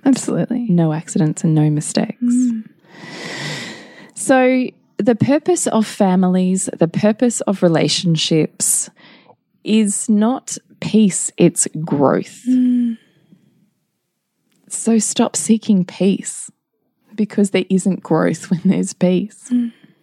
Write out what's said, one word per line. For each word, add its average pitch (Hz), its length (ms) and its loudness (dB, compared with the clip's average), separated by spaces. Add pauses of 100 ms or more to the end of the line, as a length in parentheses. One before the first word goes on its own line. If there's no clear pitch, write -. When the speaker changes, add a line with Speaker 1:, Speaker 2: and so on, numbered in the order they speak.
Speaker 1:
absolutely. 247 640 0
Speaker 2:
No 165 240 2
accidents 156 500 -2
and 160 100 2
no 151 160 4
mistakes. - 520 -2
Speaker 1:
Mm. 240 420 0 (1500)
Speaker 2:
So 254 520 2 (300)
the 220 180 2
purpose 302 520 0
of 214 180 0
families, 185 920 0
the 165 100 4
purpose 214 540 0
of 190 220 -2
relationships 160 1300 0 (720)
is 214 460 0
not 214 480 0 (220)
peace, - 580 2
it's - 300 4 (140)
growth. - 680 0
Speaker 1:
Mm. 247 500 0 (1700)
Speaker 2:
So 226 300 0
stop - 360 -2
seeking 214 500 2
peace - 640 -4 (680)
because 208 360 -2
there 185 180 0
isn't 185 340 0
growth 160 460 0
when 170 160 -2
there's 185 280 0
peace. 185 580 -2
Speaker 1:
Mm. 240 220 -2 (300)